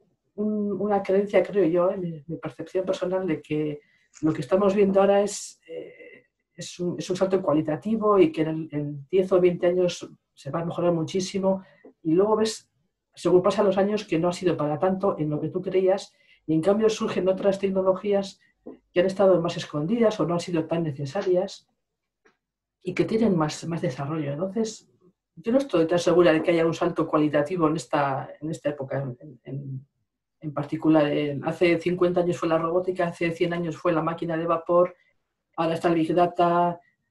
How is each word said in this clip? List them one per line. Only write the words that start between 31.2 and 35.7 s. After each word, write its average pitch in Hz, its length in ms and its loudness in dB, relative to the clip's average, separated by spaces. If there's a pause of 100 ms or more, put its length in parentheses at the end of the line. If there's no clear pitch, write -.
hace 165 340 2
cincuenta 180 420 0
años 175 160 0
fue 170 120 -2
la 160 80 2
robótica, 180 500 -2
hace 170 240 -4
cien 170 220 -2
años 170 240 -4
fue 180 140 -2
la 160 100 0
máquina 165 340 -4
de 165 120 -2
vapor, 175 480 2 (600)
ahora 165 180 0